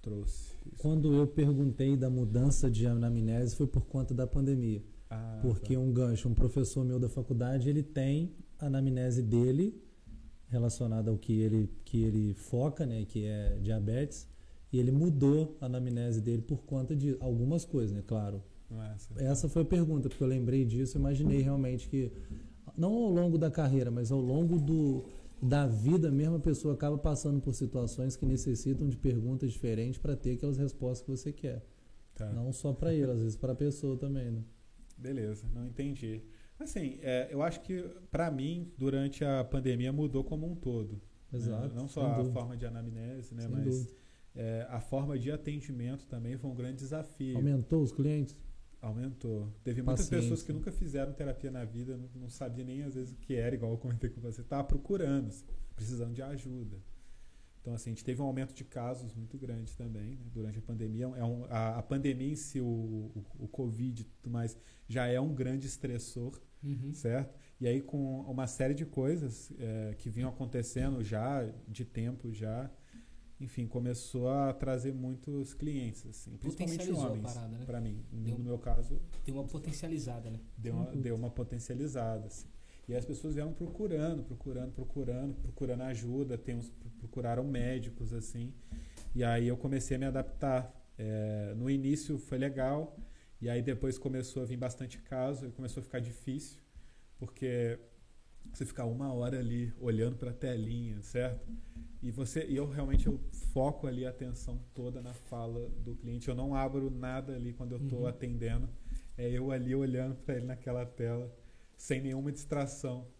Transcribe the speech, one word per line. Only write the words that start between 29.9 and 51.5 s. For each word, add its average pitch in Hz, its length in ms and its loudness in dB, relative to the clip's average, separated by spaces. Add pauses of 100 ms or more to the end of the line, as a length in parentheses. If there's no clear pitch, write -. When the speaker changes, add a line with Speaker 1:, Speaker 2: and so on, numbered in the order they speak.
Speaker 2:
pra 139 160 2
ter 127 180 0
aquelas 135 240 0
respostas 127 480 0
que 135 60 -4
você 135 200 -4
quer. 123 320 -6 (520)
Speaker 1:
Tá. 107 160 -4
Speaker 2:
Não 117 200 0
só 139 220 -2
pra 165 200 2
ele, 135 180 4
às 117 80 2
vezes 113 160 2
pra 131 180 -2
pessoa 139 440 0
também, 135 340 -2
né? 113 120 -2 (540)
Speaker 1:
Beleza, 110 560 -4
não 120 140 -2
entendi. 120 540 -4 (360)
Assim, 175 440 -4
é, 127 280 0
eu 143 120 -2
acho 165 200 0
que, 180 220 -4 (260)
pra 165 220 0
mim, 165 460 -2
durante 139 480 0
a 135 180 2
pandemia, 127 480 0
mudou 139 320 0
como 160 260 -2
um 170 60 -4
todo, 117 380 -2 (360)
né? 123 80 -4
Speaker 2:
Exato, 113 380 -2
Speaker 1:
Não 127 100 -4
só 139 180 -4
Speaker 2:
sem 139 80 4
Speaker 1:
a 117 40 4
Speaker 2:
dúvida. 123 180 2
Speaker 1:
forma 120 220 -4
de 117 100 -4
anamnese, 117 720 -8
né, 117 60 -8
Speaker 2:
Sem 117 100 -4
Speaker 1:
mas, 135 140 0
Speaker 2:
dúvida. 127 260 0 (440)
Speaker 1:
é, 113 340 -4
a 120 100 -4
forma 139 400 -2
de 120 100 -2
atendimento 143 800 -6
também 120 300 -6
foi 135 120 -6
um 127 60 -6
grande 127 220 -6
desafio. 135 580 -6
Speaker 2:
Aumentou 139 480 4
os 117 80 2
clientes? 147 460 2 (440)
Speaker 1:
Aumentou. 113 680 -4 (160)
Teve 123 160 0
muitas 135 240 4
Speaker 2:
Paciência. 151 240 2
Speaker 1:
pessoas - 140 0
que 151 100 -4
nunca - 180 -2
fizeram 139 400 0
terapia 135 400 -4